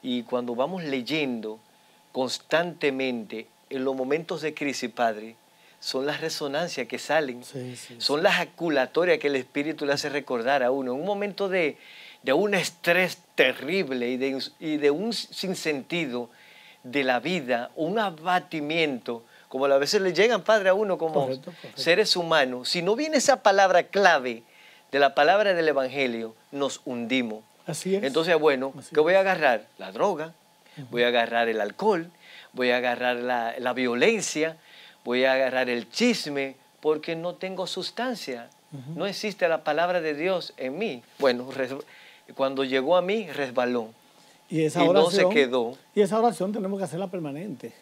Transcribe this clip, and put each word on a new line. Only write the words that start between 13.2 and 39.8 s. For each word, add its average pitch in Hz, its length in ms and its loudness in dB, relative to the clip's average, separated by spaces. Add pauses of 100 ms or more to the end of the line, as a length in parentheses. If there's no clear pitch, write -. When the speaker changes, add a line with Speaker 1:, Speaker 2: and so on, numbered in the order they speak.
Speaker 1:
terrible 131 760 0
y 127 60 -2
de, 135 260 -2 (180)
y 156 160 -4
de 143 140 4
un 190 220 -2
sinsentido 151 1160 -6 (540)
de 131 220 -2
la 127 160 2
vida, 123 560 -2
un 170 220 -2
abatimiento, 156 1200 -2 (260)
como 131 180 -2
a 139 120 6
veces 143 240 2
le 185 100 2
llegan, 202 300 4
Padre, 208 280 4
a 185 40 6
uno 196 240 0
como 160 160 -2 (120)
Speaker 2:
Correcto, 135 340 -8
correcto. - 200 -14
Speaker 1:
seres 185 360 2
humanos, 143 520 0
si 175 140 0
no 190 140 2
viene 311 200 -2
esa 262 260 4
palabra 196 420 6
clave 139 580 4 (480)
de 135 80 0
la 139 160 6
palabra 190 400 6
del 160 140 2
Evangelio, 127 680 0 (160)
nos 139 340 -2
hundimos. 117 580 -2 (240)
Speaker 2:
Así 185 300 -4
es. 202 60 -2
Speaker 1:
Entonces, 160 360 2
bueno, 135 400 2
Speaker 2:
Así - 160 -18
Speaker 1:
¿qué 147 60 4
voy 165 140 4
a 190 60 8
Speaker 2:
es. - 20 -
Speaker 1:
agarrar? 156 440 2 (120)
La 95 140 -12
droga, 160 420 -2 (420)
Speaker 2:
Ujú. 139 140 -14
Speaker 1:
Voy 120 120 0
a 123 60 4
agarrar 117 400 2
el 110 120 -2
alcohol, 170 500 -2 (420)
voy 127 180 0
a 123 80 4
agarrar 123 380 0
la, 120 420 -2
la 123 140 -2
violencia, 151 840 0 (480)
voy 123 200 0
a 131 100 4
agarrar 127 340 0
el 120 220 -4
chisme, 143 680 -2 (240)
porque 156 360 -2
no 165 180 -6
tengo 185 320 -8
sustancia. 170 840 -8 (240)
Speaker 2:
Ujú. 143 260 -12
Speaker 1:
No 175 80 -4
existe 190 420 -2
la 160 160 0
palabra 170 360 0